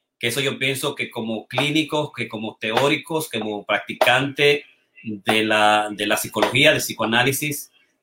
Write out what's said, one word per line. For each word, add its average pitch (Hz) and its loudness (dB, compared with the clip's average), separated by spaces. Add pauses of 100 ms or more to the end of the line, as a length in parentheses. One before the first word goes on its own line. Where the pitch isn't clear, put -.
(180)
que 120 -4
eso 123 -2
yo 131 -2
pienso 135 -2
que - -8
como 113 -8
clínicos, 147 -2
que 117 -8
como 110 -8
teóricos, 135 -2
que 117 -6
como 107 -6
practicante 135 2 (400)
de 110 -2
la, 107 4
de 104 -6
la 107 2
psicología, 117 2
del 135 4
psicoanálisis, 123 -2 (320)